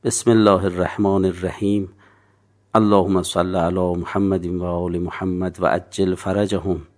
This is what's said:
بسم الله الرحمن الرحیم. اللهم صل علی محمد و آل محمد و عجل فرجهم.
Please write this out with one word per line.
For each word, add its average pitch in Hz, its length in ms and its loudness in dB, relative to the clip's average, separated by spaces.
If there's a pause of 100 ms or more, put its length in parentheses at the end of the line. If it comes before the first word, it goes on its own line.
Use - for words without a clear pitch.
بسم - 280 0
الله 104 340 6
الرحمن 95 600 0
الرحیم. 92 640 -2 (840)
اللهم 98 480 4
صل 92 320 -2
علی 90 400 0
محمد 92 500 -2
و 90 180 -4
آل 87 360 -4
محمد 90 600 -6
و 90 60 -2
عجل 92 500 0
فرجهم. 95 680 -2 (160)